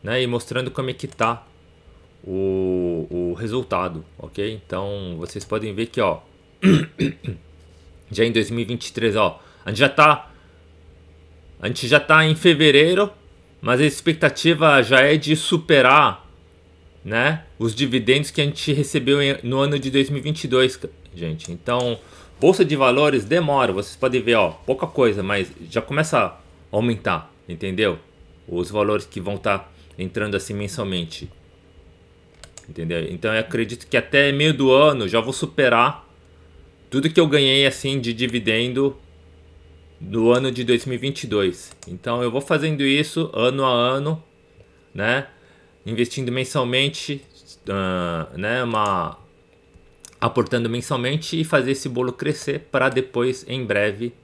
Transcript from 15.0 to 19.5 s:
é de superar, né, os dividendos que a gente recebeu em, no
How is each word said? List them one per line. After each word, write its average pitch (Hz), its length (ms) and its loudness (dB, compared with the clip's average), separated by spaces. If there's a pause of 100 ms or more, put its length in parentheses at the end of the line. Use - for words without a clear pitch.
é 147 160 6
de 151 180 0
superar, 143 880 4 (840)
né, 135 400 -2 (140)
os 110 160 -2
dividendos 131 560 0
que - 100 -4
a 143 40 2
gente 143 280 -4
recebeu 139 480 0
em, 139 220 0
no 127 160 -2